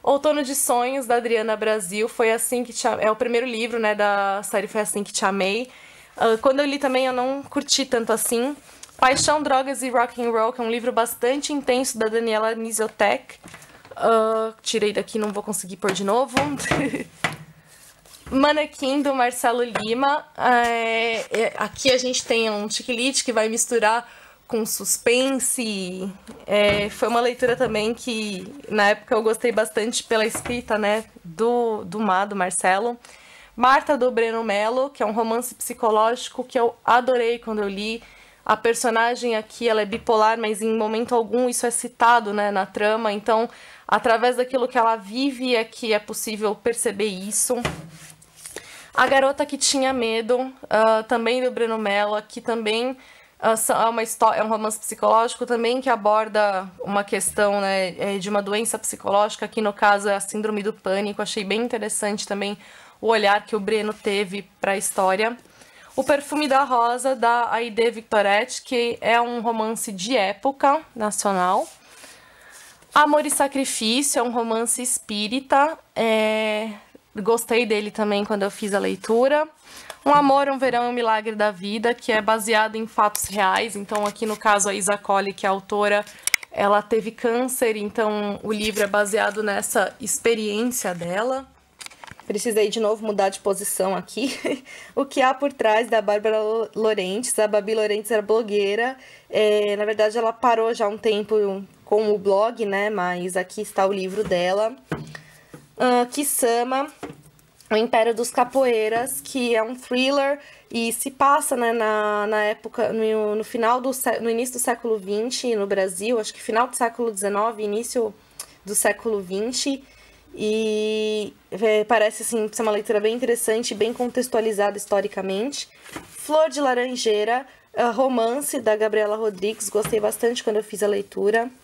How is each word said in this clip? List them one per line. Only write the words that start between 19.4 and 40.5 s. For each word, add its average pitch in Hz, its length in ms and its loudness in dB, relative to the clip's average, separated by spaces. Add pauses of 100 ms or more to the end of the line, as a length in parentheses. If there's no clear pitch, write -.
Lima. 240 640 -2 (100)
É, 233 920 0
é, 220 280 0
aqui - 340 0
a 254 80 4
gente 254 260 -2
tem 226 240 0
um 208 180 -4
chiquilite 247 560 -4
que - 80 -2
vai 220 160 2
misturar 226 600 0 (420)
com 226 160 -2
suspense. 214 1500 -2 (360)
É, 208 420 4
foi - 180 -2
uma 233 140 2
leitura 247 340 2
também 220 380 0
que, 214 580 -6 (160)
na 208 220 4
época, 208 240 0
eu 220 80 2
gostei 233 300 0
bastante 220 520 -2
pela 220 220 2
escrita, 240 500 -4
né, 208 300 0 (180)
do, 226 640 0
do 190 140 -8
Má, 196 260 2
do 208 100 -8
Marcelo. 196 600 0 (580)
Marta, 277 400 4
do 254 140 2
Breno 226 340 0
Mello, 226 460 0
que 277 140 -4
é - 20 2
um 214 60 -2
romance 226 420 -2
psicológico 233 880 0
que 254 160 -2
eu 233 240 2
adorei 240 540 4
quando 220 240 -6
eu 202 80 -2
li. 214 320 -6 (420)
A 214 140 2
personagem 233 800 0
aqui, 220 340 -4
ela 214 140 2
é - 20 0
bipolar, 220 500 2
mas 220 280 -4